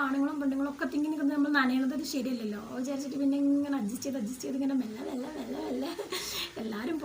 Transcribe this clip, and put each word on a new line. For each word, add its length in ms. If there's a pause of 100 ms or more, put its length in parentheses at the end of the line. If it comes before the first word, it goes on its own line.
ആണുങ്ങളും 400
പെണ്ണുങ്ങളും 320
ഒക്കെ 180
തിങ്ങി 200
നിൽക്കുന്നത് 260
നമ്മൾ 220
നനയണത് 400
ഒരു 120
ശരിയല്ലല്ലോ. 560
അത് 140
വിചാരിച്ചിട്ട് 420
പിന്നെ 220
ഇങ്ങനെ 340
അഡ്ജസ്റ്റ് 280
ചെയ്ത് 140
അഡ്ജസ്റ്റ് 240
ചെയ്ത് 140
ഇങ്ങനെ 220
മെല്ലെ 280
മെല്ലെ 300
മെല്ലെ 260
മെല്ലെ 240 (720)
എല്ലാവരും 440